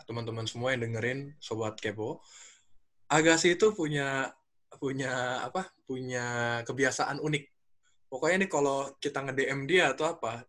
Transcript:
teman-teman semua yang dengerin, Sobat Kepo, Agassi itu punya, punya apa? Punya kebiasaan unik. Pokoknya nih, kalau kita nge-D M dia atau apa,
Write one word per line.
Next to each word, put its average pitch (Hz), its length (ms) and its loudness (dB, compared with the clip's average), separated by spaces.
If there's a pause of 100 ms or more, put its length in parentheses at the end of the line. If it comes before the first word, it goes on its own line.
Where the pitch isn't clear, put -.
teman-teman 113 400 -6
semua 123 320 -2
yang 120 80 0
dengerin, 123 560 -2
Sobat 110 400 -4
Kepo, 107 400 -4 (880)
Agassi 165 480 6
itu 214 160 6
punya, 143 560 -2 (480)
punya 131 640 -2
apa? 185 320 -6 (160)
Punya 120 800 -2
kebiasaan 135 480 0
unik. 147 260 -2 (640)
Pokoknya 170 400 0
nih, 190 80 -2
kalau 139 480 0
kita 143 240 -4
nge-D 131 240 0
M 139 160 -4
dia 170 240 4
atau 151 160 -2
apa, 120 440 -6